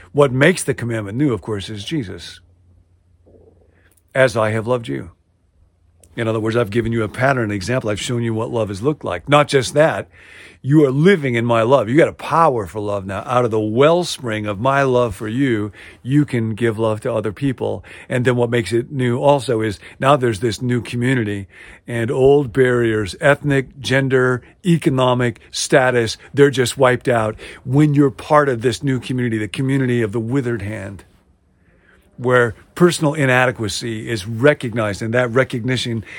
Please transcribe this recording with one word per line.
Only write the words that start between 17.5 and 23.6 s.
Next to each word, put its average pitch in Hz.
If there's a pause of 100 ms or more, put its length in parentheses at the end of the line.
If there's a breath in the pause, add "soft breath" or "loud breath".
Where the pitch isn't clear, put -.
And 123
then 123
what 120
makes 120
it 123
new 127
also 135
is 107 (220 loud breath)
now 135
there's 120
this 113
new 123
community, 117 (360 loud breath)
and 117
old 135
barriers, 120
ethnic, 143